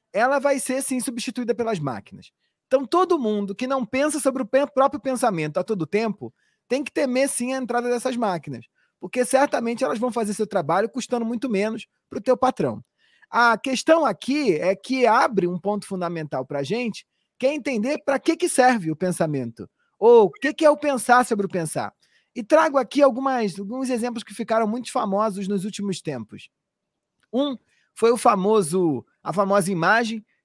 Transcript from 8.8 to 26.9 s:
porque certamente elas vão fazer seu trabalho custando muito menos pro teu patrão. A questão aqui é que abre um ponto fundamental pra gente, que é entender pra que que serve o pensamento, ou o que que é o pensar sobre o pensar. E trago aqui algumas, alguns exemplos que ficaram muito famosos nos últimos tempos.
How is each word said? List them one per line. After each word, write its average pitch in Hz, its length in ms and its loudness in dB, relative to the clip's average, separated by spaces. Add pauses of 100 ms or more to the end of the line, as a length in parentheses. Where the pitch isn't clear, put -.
porque 247 260 -8
certamente 262 580 0
elas 240 160 -2
vão 240 140 -2
fazer 214 200 -2
seu 208 140 -2
trabalho 190 420 0
custando 233 360 -4
muito 233 240 -4
menos 214 380 -2 (220)
pro 233 120 -8
teu - 160 2
patrão. 151 440 0 (480)
A 233 280 4
questão 302 480 2
aqui 247 480 0
é 170 220 0
que 254 300 0
abre 226 400 4
um 175 140 -4
ponto 202 260 -4
fundamental 165 600 -6
pra 143 180 -6
gente, 214 420 -6 (320)
que - 80 0
é 277 80 2
entender 262 520 -4
pra 277 120 0
que 330 200 0
que 349 100 -2
serve 247 440 4
o 156 40 -4
pensamento, 151 720 -4 (300)
ou 226 280 8
o - 40 -8
que - 220 -4
que - 100 -2
é 302 60 8
o 294 80 4
pensar 254 480 2
sobre 202 200 -2
o 185 40 -10
pensar. 151 440 -6 (400)
E 247 80 -8
trago 311 360 4
aqui 262 240 0
algumas, 254 580 2
alguns 240 300 -6
exemplos 240 340 -4
que - 100 -18
ficaram 220 340 0
muito 226 220 -4
famosos 202 600 -2
nos 202 160 -2
últimos 202 360 -6
tempos. 113 480 -10 (840)